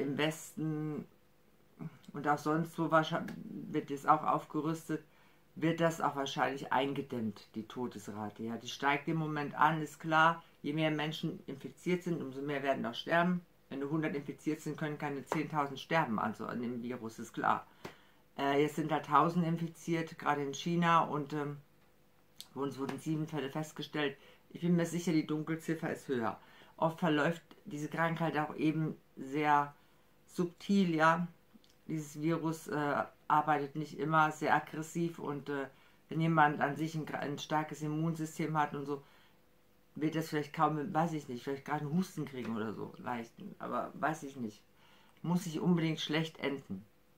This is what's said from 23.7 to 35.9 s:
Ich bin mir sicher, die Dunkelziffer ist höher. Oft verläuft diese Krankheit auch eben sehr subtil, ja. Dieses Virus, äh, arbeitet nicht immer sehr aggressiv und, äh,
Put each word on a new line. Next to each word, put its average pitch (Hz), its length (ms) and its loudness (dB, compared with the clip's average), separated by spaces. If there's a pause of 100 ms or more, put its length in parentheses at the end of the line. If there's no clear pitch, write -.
Ich - 100 -10
bin 175 140 4
mir 170 100 4
sicher, 175 260 -2
die 156 140 4
Dunkelziffer 160 640 -2
ist - 160 -8
höher. 117 320 0 (380)
Oft 160 220 2
verläuft 156 440 2 (220)
diese 147 240 -6
Krankheit 160 480 0
auch 151 180 -2
eben 156 400 2 (220)
sehr 143 560 2 (540)
subtil, 180 640 2
ja. 165 340 6 (600)
Dieses 151 340 -6
Virus, 160 460 0
äh, 143 360 0 (240)
arbeitet 147 480 2
nicht 151 220 -6
immer 156 340 4
sehr - 220 2
aggressiv 160 640 -2
und, 143 320 -6
äh, 139 180 -2 (420)